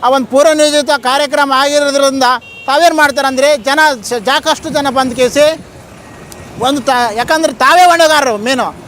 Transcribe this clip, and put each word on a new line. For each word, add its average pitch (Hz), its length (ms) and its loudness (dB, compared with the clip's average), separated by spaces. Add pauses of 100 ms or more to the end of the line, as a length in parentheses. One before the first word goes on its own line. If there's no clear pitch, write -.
ಆ 247 40 2
ಒಂದು 262 180 0
ಪೂರ್ವ 294 260 2
ನಿಯೋಜಿತ 294 380 0
ಕಾರ್ಯಕ್ರಮ 277 680 -2
ಆಗಿರೋದ್ರಿಂದ 277 680 0 (440)
ತಾವೇನು 320 300 2
ಮಾಡ್ತಾರೆ 285 300 0
ಅಂದರೆ 269 300 0
ಜನ 269 240 -2 (240)
ಸ-, 240 220 -6
ಸಾಕಷ್ಟು 302 420 -2
ಜನ 294 220 -2
ಬಂದು 254 260 -2
ಕೇಸಿ 262 300 2 (1120)
ಒಂದು 269 200 -2
ತ-, 240 360 -2
ಯಾಕಂದ್ರೆ 311 360 -2
ತಾವೇ 302 320 4
ಹೊಣೆಗಾರರು 311 520 2
ಮೇನು, 220 400 -4 (100)